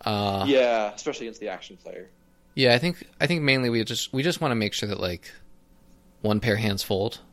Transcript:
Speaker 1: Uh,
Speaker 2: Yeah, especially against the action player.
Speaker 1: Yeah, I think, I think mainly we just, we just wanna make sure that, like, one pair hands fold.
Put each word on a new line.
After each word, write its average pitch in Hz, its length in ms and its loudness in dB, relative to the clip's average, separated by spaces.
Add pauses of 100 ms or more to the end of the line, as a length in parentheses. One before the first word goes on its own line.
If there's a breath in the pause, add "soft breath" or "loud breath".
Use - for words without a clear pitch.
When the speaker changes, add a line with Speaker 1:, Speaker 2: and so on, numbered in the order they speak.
Speaker 1:
Uh, 101 460 0
Speaker 2:
Yeah, 120 460 4
especially 135 340 -8
against 110 120 -14
the 104 100 -8
action 92 280 -14
player. 92 320 -16 (440)
Speaker 1:
Yeah, 127 200 6
I 120 60 6
think, 175 280 -4 (120)
I 151 80 2
think 165 140 0
mainly 135 280 2
we 117 140 2
just, 113 300 -6
we 131 100 0
just 139 180 0
wanna 139 140 0
make 104 180 -2
sure - 160 -6
that, 98 100 -4
like, 90 320 -6 (920)
one 104 180 2
pair 110 160 2
hands 101 280 -2
fold. 101 360 -2 (120)